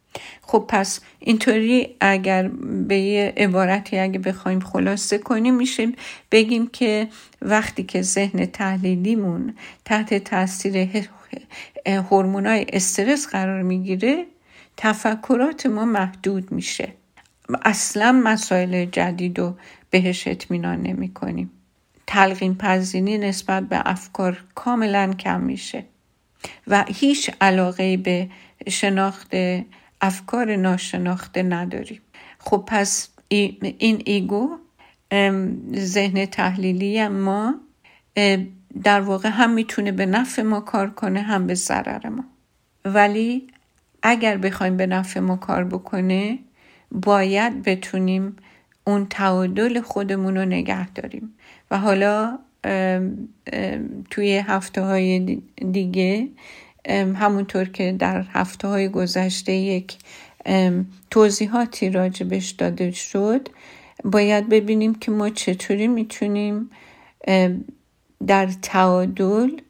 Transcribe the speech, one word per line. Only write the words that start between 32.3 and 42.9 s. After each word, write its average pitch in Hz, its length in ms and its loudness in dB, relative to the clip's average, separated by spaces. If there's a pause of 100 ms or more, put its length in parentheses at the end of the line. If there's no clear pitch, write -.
خب 196 280 2
پس 202 420 0 (180)
ای-، 202 300 0 (200)
این 220 280 2
ایگو، 202 440 0 (600)
ام، 196 500 2 (140)
ذهن 196 500 0
تحلیلی 190 840 0
ما، 202 480 0 (600)
ام، 196 320 2 (360)
در 202 180 6
واقع 196 280 -2
هم 233 240 2
می‌تونه 220 380 -2
به 190 140 0
نفع 233 360 0
ما 214 180 0
کار 202 300 -2
کنه 196 320 -2
هم 202 260 0
به 180 60 -2
ضرر - 560 -4
ما، 262 140 -8 (640)
ولی 214 640 2 (560)